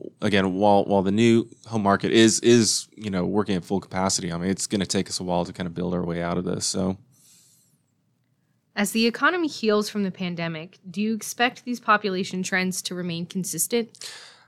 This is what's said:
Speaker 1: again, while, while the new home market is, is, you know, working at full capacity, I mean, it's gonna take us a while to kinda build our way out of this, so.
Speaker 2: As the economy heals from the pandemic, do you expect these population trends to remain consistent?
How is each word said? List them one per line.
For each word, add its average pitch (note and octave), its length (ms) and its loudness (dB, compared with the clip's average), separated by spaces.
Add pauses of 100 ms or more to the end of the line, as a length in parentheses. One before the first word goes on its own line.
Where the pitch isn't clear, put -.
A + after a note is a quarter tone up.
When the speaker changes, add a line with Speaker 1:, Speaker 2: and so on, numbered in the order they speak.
(220)
Speaker 1:
again, F#2+ 320 2
while, G2+ 320 4
while G2 160 2
the F#2+ 100 0
new A2+ 380 4 (180)
home A2+ 140 -4
market G2 300 2
is, A2+ 300 6
is, A#2 540 4
you A2 140 -10
know, F#2 160 -2
working G2 300 -2
at F2 100 -4
full G2 140 -4
capacity, F#2 520 -2
I E2+ 60 -6
mean, F2 140 -2
it's - 160 -4
gonna G2 180 -2
take F#2+ 240 -2
us - 100 -8
a F#2+ 40 -8
while F2 220 0
to F2+ 80 -10
kinda F2+ 180 -8
build F2 240 -4
our F2 100 -2
way E2+ 160 -4
out E2+ 160 -2
of F#2 80 -2
this, F#2+ 220 -4
so. F#2+ 300 -2 (1800)
Speaker 2:
As G3+ 160 0
the A3+ 140 2
economy D4+ 420 0
heals G#3 400 0
from G#3 160 -4
the F#3+ 60 -2
pandemic, E3+ 680 -8 (100)
do F3 100 -8
you G#3+ 140 0
expect A#3+ 500 -2
these A#3+ 160 -8
population G3 600 0
trends F#3 420 -2
to - 120 -8
remain F3 320 -6
consistent? F#3+ 800 -4 (380)